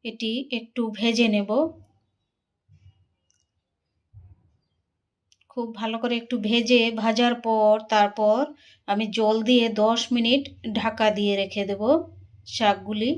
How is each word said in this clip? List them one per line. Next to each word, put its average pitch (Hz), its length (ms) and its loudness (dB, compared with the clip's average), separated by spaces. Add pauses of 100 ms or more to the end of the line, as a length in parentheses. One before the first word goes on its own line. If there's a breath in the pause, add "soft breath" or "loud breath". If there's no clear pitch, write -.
এটি 226 260 -6 (200)
একটু 240 300 -8 (100)
ভেজে 226 380 0
নেব। 208 200 0 (4000)
খুব 233 240 -8
ভালো 220 260 -8
করে 240 180 -4
একটু 233 220 -8
ভেজে, 233 420 2 (140)
ভাজার 226 460 0
পর 214 300 4 (180)
তারপর 214 500 2 (480 soft breath)
আমি 208 240 0
জল 220 320 2
দিয়ে 233 220 4 (100)
দশ 226 260 2 (100)
মিনিট 240 320 2 (300)
ঢাকা 214 380 -2
দিয়ে 202 240 0
রেখে 196 300 -4
দেব 196 160 -6 (680)
শাকগুলি। 208 680 0